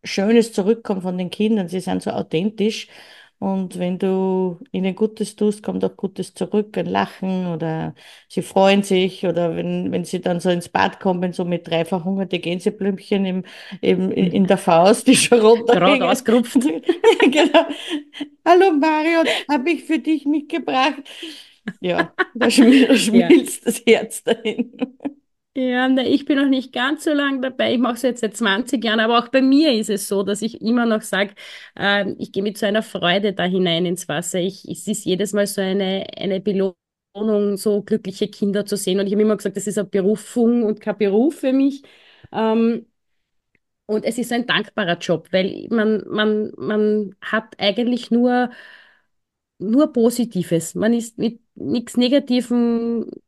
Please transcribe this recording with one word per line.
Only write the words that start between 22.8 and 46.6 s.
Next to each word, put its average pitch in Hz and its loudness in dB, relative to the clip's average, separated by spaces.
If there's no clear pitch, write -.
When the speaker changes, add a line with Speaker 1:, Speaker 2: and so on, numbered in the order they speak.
Speaker 2:
<laughs> 208 0
Ja. 240 6
Speaker 1:
schmilzt - 0
das - -4
Herz - 2
dahin. 233 -4
Speaker 2:
Ja, 254 0
ne, 262 2
ich - 2
bin 294 0
noch 277 2
nicht 262 0
ganz 269 -4
so 320 0
lang 277 0
dabei. 254 -2
Ich 240 0
mach's 240 -2
jetzt 240 0
seit 220 -6
zwanzig 226 -2
Jahren, 220 0
aber 233 2
auch 233 -12
bei 269 2
mir 277 4
ist 220 -2
es 196 -4
so, 196 0
dass 202 -4
ich 226 -8
immer 240 0
noch 220 0
sag, 196 -4
ähm, 202 -2
ich - -10
geh 196 -4
mit 208 -6
so 220 -2
einer 214 0
Freude 190 -2
da 175 -2
hinein 180 0
ins 175 -6
Wasser. 175 -4
Ich, 185 -6
es - -10
ist - -6
jedes 185 -2
Mal 202 0
so 202 -6
eine, 190 -2
eine 190 -4
Belohnung, 202 -4
so 202 -2
glückliche 202 -4
Kinder 202 -4
zu 208 -4
sehen. 190 -2
Und 196 -2
ich 190 -2
hab 208 0
immer 214 2
gesagt, 196 -8
das 202 -6
ist 208 -4
eine 196 -4
Berufung 226 0
und 214 -2
kein 208 -6
Beruf 220 2
für 262 -2
mich. 269 0
Ähm, 226 0
und 214 -2
es 226 -4
ist 240 -4
ein 240 -4
dankbarer 170 -2
Job, 165 -4
weil 185 -2
man, 214 0
man, 214 -2
man 214 -2